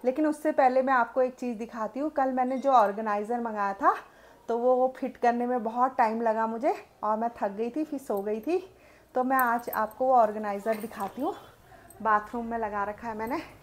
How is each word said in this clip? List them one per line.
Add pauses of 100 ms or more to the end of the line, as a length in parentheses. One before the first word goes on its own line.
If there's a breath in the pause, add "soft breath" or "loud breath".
लेकिन
उससे
पहले
मैं
आपको
एक
चीज़
दिखाती
हूँ।
कल
मैंने
जो
ऑर्गेनाइज़र
मंगाया
था, (540 loud breath)
तो
वो,
वो
फिट
करने
में
बहुत
टाइम
लगा
मुझे (280)
और
मैं (120)
थक
गई
थी,
फिर
सो
गई
थी। (380 loud breath)
तो
मैं
आज
आपको
वो
ऑर्गेनाइज़र
दिखाती
हूँ, (680 loud breath)
बाथरूम
में
लगा
रखा
है
मैंने। (240)